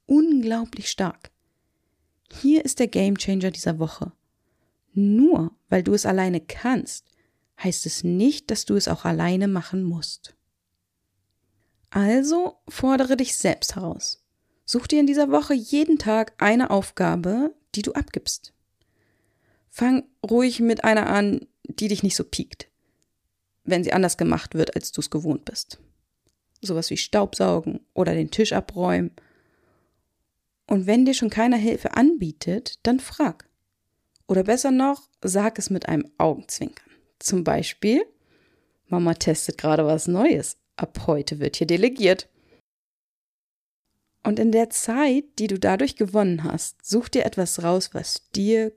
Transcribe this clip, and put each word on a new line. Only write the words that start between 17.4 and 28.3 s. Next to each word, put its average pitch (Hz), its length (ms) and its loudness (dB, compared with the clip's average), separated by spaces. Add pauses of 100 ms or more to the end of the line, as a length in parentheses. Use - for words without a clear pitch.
die 208 60 -6
du - 120 -4
abgibst. - 600 -6 (1160)
Fang 254 360 2 (220)
ruhig 240 320 2
mit 233 240 2
einer 214 240 2
an, 202 380 0 (180)
die - 240 -6
dich 104 160 -2
nicht - 120 2
so - 80 -2
piekt, - 460 -10 (960)
wenn 180 200 0
sie - 100 -2
anders 180 240 2
gemacht 165 380 -2
wird, 160 200 -2
als - 160 -8
du's - 180 -8
gewohnt 156 360 -4
bist. - 340 -14 (800)
Sowas 165 280 -4
wie 156 80 -4
Staubsaugen 185 960 0
oder 170 200 0
den 160 180 -2